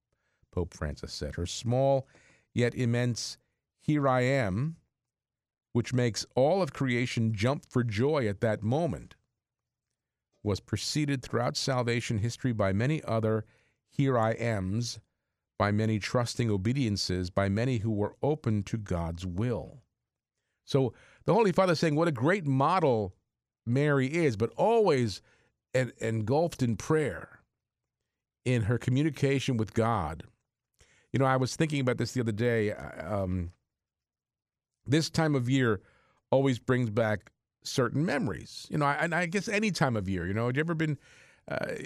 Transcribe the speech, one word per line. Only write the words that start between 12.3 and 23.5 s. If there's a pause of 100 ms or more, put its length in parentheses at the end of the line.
by
many
other (440)
"Here
I
ams," (580)
by
many
trusting
obediences,
by
many
who
were
open
to
God's
will. (840)
So (320)
the
Holy
Father
is
saying
what
a
great
model (480)